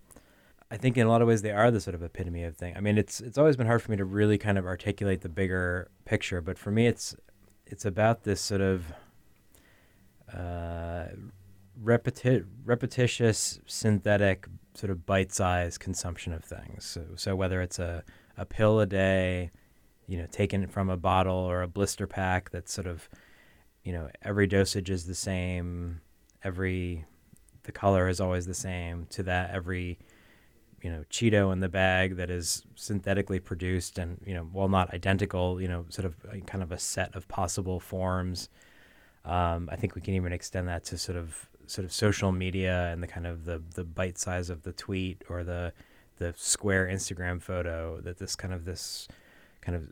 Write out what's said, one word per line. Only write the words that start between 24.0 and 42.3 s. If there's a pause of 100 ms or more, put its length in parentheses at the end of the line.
every
dosage
is
the
same, (420)
every, (580)
the
color
is
always
the
same,
to
that
every, (840)
you
know,
Cheeto
in
the
bag
that
is (120)
synthetically
produced
and,
you
know,
while
not
identical,
you
know,
sort
of (160)
a,
kind
of
a
set
of
possible
forms. (760)
Um,
I
think
we
can
even
extend
that
to
sort
of, (200)
sort
of
social